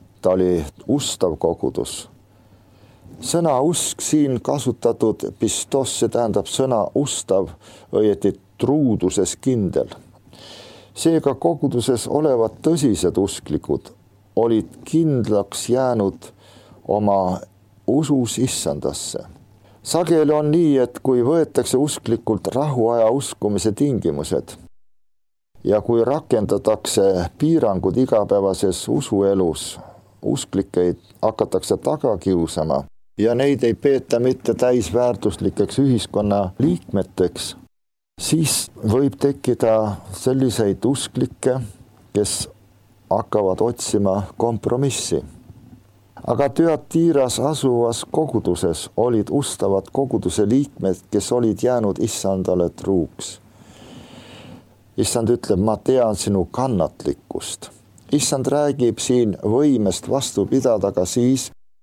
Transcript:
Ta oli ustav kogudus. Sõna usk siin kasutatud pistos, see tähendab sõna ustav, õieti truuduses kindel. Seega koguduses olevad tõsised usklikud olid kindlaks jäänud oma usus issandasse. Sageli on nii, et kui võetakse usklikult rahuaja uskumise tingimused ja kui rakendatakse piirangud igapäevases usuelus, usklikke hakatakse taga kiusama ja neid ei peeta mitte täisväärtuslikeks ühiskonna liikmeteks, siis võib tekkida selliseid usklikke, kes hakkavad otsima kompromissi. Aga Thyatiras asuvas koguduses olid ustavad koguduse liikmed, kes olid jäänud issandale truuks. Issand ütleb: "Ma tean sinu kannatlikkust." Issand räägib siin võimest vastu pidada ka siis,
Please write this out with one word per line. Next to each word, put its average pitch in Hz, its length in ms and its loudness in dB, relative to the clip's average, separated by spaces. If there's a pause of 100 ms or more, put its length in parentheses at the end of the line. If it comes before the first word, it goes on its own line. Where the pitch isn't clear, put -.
(220)
Ta 92 120 4
oli 90 300 2 (240)
ustav 95 500 -2
kogudus. - 720 -4 (1080)
Sõna 165 440 0
usk 156 420 -2
siin 143 400 2
kasutatud 117 840 0 (160)
pistos, 135 580 -2
see - 160 0
tähendab 107 320 0
sõna 131 380 0 (100)
ustav, 98 560 -2 (380)
õieti 101 480 2 (260)
truuduses 120 800 2
kindel. 101 480 0 (1040)
Seega 160 400 0
koguduses 127 720 -2
olevad 127 560 0
tõsised 131 560 0
usklikud - 720 -4 (480)
olid 113 320 2 (160)
kindlaks 120 840 0
jäänud 120 600 0 (580)
oma 98 520 0 (480)
usus 131 500 0
issandasse. - 840 -4 (580)
Sageli 160 520 2
on 151 180 2
nii, 156 260 4
et 123 240 0
kui 123 240 2
võetakse 139 540 0
usklikult 113 720 -2
rahuaja 120 560 2
uskumise 104 600 -2
tingimused 87 840 -2 (1080)
ja 104 180 2
kui 117 240 2
rakendatakse 104 1300 0
piirangud 104 600 2
igapäevases 101 920 2
usuelus, 98 920 0 (420)
usklikke - 720 -2 (280)
hakatakse 101 600 -2
taga 143 360 0
kiusama 80 640 0 (340)
ja 113 180 2
neid 131 280 2
ei 117 100 2
peeta 127 460 0
mitte 123 340 0
täisväärtuslikeks 110 1300 0
ühiskonna 104 600 0 (180)
liikmeteks, 101 960 -2 (640)
siis - 460 -2 (240)
võib 135 280 2
tekkida 123 540 2 (400)
selliseid 117 720 0
usklikke, 127 720 -2 (560)
kes 101 220 0 (760)
hakkavad 98 520 0
otsima 101 600 0 (160)
kompromissi. 117 840 -2 (1040)
Aga 127 220 0
Thyatiras 156 920 2
asuvas 120 720 0
koguduses 95 840 -2
olid 110 340 0
ustavad 98 600 -2
koguduse 107 560 0
liikmed, 113 640 -2
kes 104 200 -2
olid 113 320 0
jäänud 117 380 0
issandale 90 680 0
truuks. - 680 -4 (1600)
Issand 113 320 0
ütleb: 117 300 2
"Ma 107 180 0
tean 120 380 2
sinu 98 360 0
kannatlikkust." - 1160 -4 (420)
Issand 139 360 0
räägib 139 520 0
siin 117 440 2
võimest 113 680 2
vastu 117 360 -2
pidada 113 460 2
ka 92 140 0
siis, 123 460 0 (320)